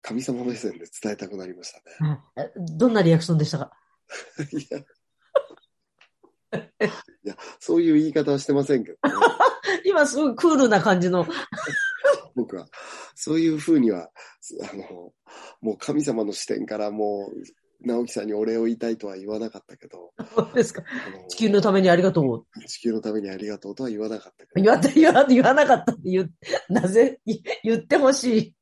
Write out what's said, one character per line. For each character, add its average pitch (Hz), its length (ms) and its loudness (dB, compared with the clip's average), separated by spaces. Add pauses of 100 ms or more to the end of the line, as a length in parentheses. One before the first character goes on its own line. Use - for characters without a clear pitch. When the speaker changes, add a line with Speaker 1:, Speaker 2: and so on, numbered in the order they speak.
Speaker 1:
神 117 200 -8
様 123 240 -6
目 123 100 -4
線 101 220 -10
で 85 80 -18 (160)
伝 104 120 -6
え - 40 -8
た 95 100 -14
く 101 80 -14
な 95 100 -12
り 92 100 -14
ま - 80 -20
し - 100 -18
た - 60 -20
ね。 - 40 -20 (160)
Speaker 2:
あ、 151 240 -4 (180)
え、 151 100 -10 (260)
ど 247 100 2
ん 233 60 2
な 208 80 2
リ 165 120 6
ア 160 40 6
ク 165 60 0
シ - 80 -4
ョ 165 40 2
ン - 20 2
で 151 60 2
し - 80 -4
た 147 80 -6
か？ - 120 -10 (680)
Speaker 1:
<laughs> 143 160 -10
い 143 160 -10
や。 143 100 -10 (2000)
い 214 100 0 (340)
や、 202 120 -10 (240)
そ 165 180 0
う 175 40 4
い 165 100 4
う 151 40 6
言 156 120 4
い 139 60 -6
方 151 180 0
は 139 80 2
し 143 60 -10
て 143 80 0
ま 139 100 2
せ 139 140 0
ん 107 80 -2
け - 60 -18
ど - 60 -18 (120)
ね。 - 40 -2 (340)
Speaker 2:
<laughs> - 360 -2
今 359 220 4
す 233 100 -6
ご 294 140 0
い 226 60 -4
ク 349 120 2
ー 320 80 6
ル 262 140 4
な 208 100 4
感 185 220 2
じ 180 80 0
の。 175 180 0 (1080)
Speaker 1:
僕 117 200 -6
は、 85 120 -14 (480)
そ - 180 -6
う 160 60 2
い 165 100 2
う 156 80 -2
ふ 156 160 0
う 147 60 6
に 113 120 4
は、 85 180 -6 (640)
あ 104 40 -16
の、 87 360 -16 (480)
も 110 140 -4
う - 40 -8
神 147 260 -2
様 113 200 -2
の 101 80 -4
視 - 160 -10
点 107 180 -4
か 107 120 -8
ら 104 120 -4
も 104 440 -6
う、 - 520 -20
直 120 200 -2
樹 - 80 -16
さ 107 80 -6
ん 107 60 -6
に 107 60 -4
お 107 120 -2
礼 113 120 -2
を 113 60 0
言 117 120 0
い - 20 -20
た 117 120 -6
い 113 80 -4
と 107 100 -12
は 95 100 -12
言 95 100 -14
わ 107 120 -8
な 113 100 -8
か 98 100 -18
っ - 80 -20
た - 100 -20
け - 100 -20
ど。 - 260 -20 (220)
Speaker 2:
そ 226 80 2
う - 120 -10
で 233 80 4
す - 100 -4
か。 175 140 -16
Speaker 1:
あ 254 220 -14
の、 - 180 -20
Speaker 2:
「地 - 100 -12
球 220 120 2
の 202 120 4
た 208 100 2
め 190 100 4
に 185 80 6
あ 175 60 8
り 180 60 2
が 190 100 2
と 170 100 2
う」。 120 240 -2 (200)
Speaker 1:
「地 - 140 -16
球 117 140 -2
の 107 80 -4
た 107 100 -6
め 107 100 -4
に 98 80 -8
あ 95 60 -10
り 104 120 -10
が 104 120 -10
と 98 100 -14
う」 101 60 -12
と 131 80 -10
は 123 60 -6
言 104 100 -8
わ 110 100 -4
な 110 80 -8
か - 120 -18
っ - 60 -20
た - 120 -20
け - 80 -20
ど。 185 80 2
Speaker 2:
言 214 100 8
わ-、 - 60 2
言 311 340 6
わ-、 277 140 8
言 254 160 6
わ 247 100 6
な 285 120 6
か 262 100 6
っ - 100 -8
た - 60 0
っ - 40 -8
て - 140 -8
言 185 120 2
う、 165 120 -6 (360)
な 180 180 2
ぜ？ 233 380 4
い-、 - 160 -4 (220)
言 220 140 0
っ - 60 -4
て - 140 2
ほ 277 160 4
し 247 260 0
い。 - 220 -6